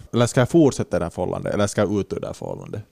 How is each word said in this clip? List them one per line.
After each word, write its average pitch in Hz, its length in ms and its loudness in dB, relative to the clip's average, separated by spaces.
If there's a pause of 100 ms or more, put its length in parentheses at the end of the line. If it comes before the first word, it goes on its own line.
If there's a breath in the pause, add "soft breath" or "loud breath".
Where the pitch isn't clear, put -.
(140)
Eller 117 120 4
ska - 160 2
jag 123 80 2
fortsätta 127 500 4
det 85 60 -4
här 85 40 -6
förhållandet? - 440 -4
Eller 101 140 2
ska - 140 -2
jag 101 180 0
ut - 140 -4
ur - 60 -6
det - 80 -10
här - 60 -8
förhållandet? - 480 -12 (100)